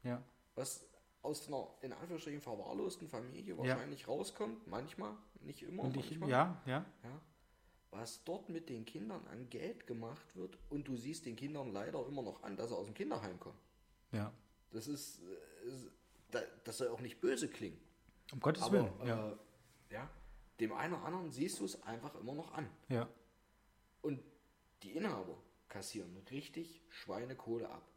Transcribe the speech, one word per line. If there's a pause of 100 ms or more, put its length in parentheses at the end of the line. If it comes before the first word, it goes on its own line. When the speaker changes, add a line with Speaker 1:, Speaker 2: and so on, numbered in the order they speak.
Speaker 1:
Ja. (340)
Speaker 2:
Was (360)
aus
einer, (140)
in
Anführungsstrichen,
verwahrlosten
Familie
Speaker 1:
Ja.
Speaker 2:
wahrscheinlich
rauskommt,
manchmal, (260)
nicht
immer,
Speaker 1:
Und
ich,
Speaker 2:
manchmal.
Speaker 1:
ja,
ja. (180)
Speaker 2:
Ja. (720)
Was
dort
mit
den
Kindern
an
Geld
gemacht
wird (120)
und
du
siehst
den
Kindern
leider
immer
noch
an,
dass
sie
aus
dem
Kinderheim
kommen. (540)
Speaker 1:
Ja. (380)
Speaker 2:
Das
ist,
äh,
ist, (440)
da-, (240)
das
soll
auch
nicht
böse
klingen. (540)
Speaker 1:
Um
Gottes
Speaker 2:
Aber,
Speaker 1:
Willen,
ja.
Speaker 2:
äh, (560)
ja, (500)
dem
einen
oder
anderen
siehst
du
es
einfach
immer
noch
an. (220)
Speaker 1:
Ja. (960)
Speaker 2:
Und (640)
die
Inhaber (320)
kassieren (140)
richtig
Schweinekohle
ab.